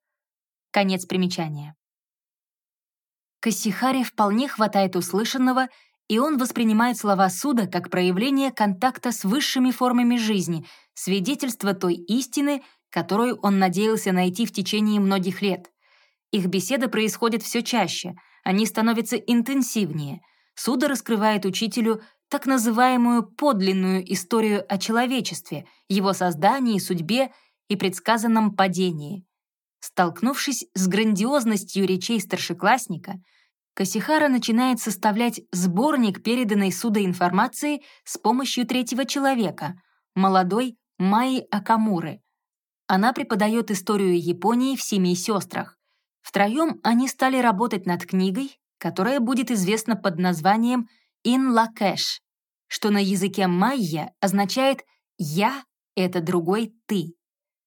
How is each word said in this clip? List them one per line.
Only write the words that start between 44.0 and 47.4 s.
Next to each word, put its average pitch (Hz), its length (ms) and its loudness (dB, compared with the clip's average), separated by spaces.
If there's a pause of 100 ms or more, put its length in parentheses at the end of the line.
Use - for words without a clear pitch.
Японии 208 540 0
в - 80 -6
"Семи 180 320 2
сестрах". - 640 -4 (440)
Втроем 233 600 0
они 233 240 2
стали 262 320 0
работать 220 480 0